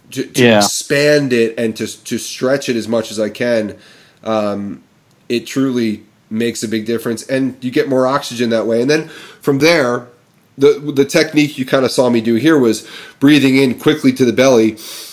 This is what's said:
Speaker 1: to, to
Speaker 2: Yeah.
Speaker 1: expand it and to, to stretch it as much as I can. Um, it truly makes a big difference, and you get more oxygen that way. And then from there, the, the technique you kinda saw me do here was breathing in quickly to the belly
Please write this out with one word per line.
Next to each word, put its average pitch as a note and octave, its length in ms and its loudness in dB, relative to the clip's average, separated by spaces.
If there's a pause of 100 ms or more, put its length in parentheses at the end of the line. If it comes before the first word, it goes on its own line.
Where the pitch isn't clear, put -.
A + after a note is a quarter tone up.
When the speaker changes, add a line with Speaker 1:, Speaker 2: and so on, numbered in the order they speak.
(120)
Speaker 1:
to, C3 140 -6
to - 160 -2
Speaker 2:
Yeah. A#2 160 6
Speaker 1:
expand C#3+ 760 0
it A2+ 240 0
and A2+ 180 -4
to, A2 100 -6 (180)
to B2 120 -8
stretch C3 540 -4
it A#2+ 60 0
as G#2 120 -6
much A2+ 220 -2
as G#2+ 100 -8
I G#2+ 80 0
can. A2 480 -2 (480)
Um, G2+ 580 -4 (460)
it A#2 180 -4
truly A#2+ 580 -2 (260)
makes A2+ 320 -4
a A2+ 60 -8
big A2 180 -4
difference, A#2 420 -4
and C3 340 -4
you B2+ 80 -6
get C#3 180 0
more C3 180 2
oxygen B2 440 -2
that A2+ 160 0
way. A2+ 140 0
And B2+ 100 0
then D#3+ 180 0 (340)
from C#3+ 160 0
there, C3 500 2 (500)
the, C#3+ 200 4 (160)
the C#3 100 4
technique D3+ 540 0
you B2+ 80 -4
kinda C3 240 0
saw B2+ 180 2
me A#2+ 140 2
do A#2 140 0
here D3+ 220 2
was A#2 300 0 (320)
breathing C3+ 360 4
in C3 220 2
quickly D3+ 360 2
to C3 100 2
the A#2 80 2
belly A2+ 460 4 (340)